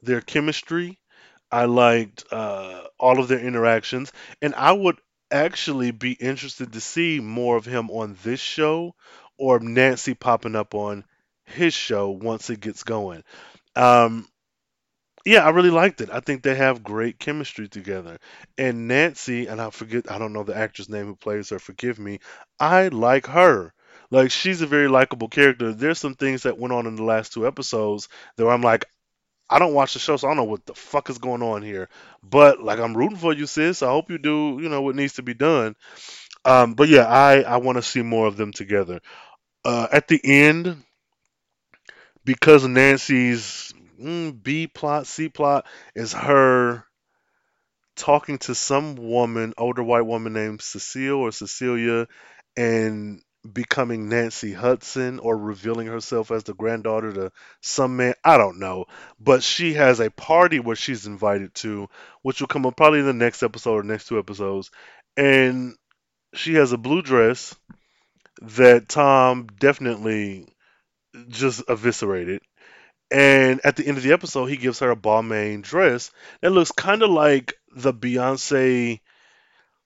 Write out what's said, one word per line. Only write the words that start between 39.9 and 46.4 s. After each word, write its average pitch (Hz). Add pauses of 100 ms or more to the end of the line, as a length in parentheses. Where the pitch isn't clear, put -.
at 147
the 156
end, 151 (1400)
because 135
Nancy's, 127 (280)
mm, 156
B 156
plot, 147
C 160
plot 143 (300)
is 113
her 127 (1080)